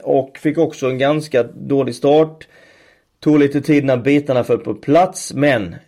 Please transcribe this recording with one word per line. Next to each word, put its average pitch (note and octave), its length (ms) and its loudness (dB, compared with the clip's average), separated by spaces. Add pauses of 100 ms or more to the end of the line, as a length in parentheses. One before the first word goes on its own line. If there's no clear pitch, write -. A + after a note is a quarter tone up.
och C#3 340 -2
fick D3+ 200 -4
också D3+ 320 -2
en B2+ 80 -4
ganska C#3+ 460 0
dålig C3+ 520 -4
start. D#3 520 0 (720)
Tog D3+ 200 4
lite C#3+ 220 2
tid D3 240 0
när C3 120 2
bitarna C3 460 0
föll A#2 140 0
på A2 160 -8
plats, E3+ 600 0
men, A#2+ 420 -2 (120)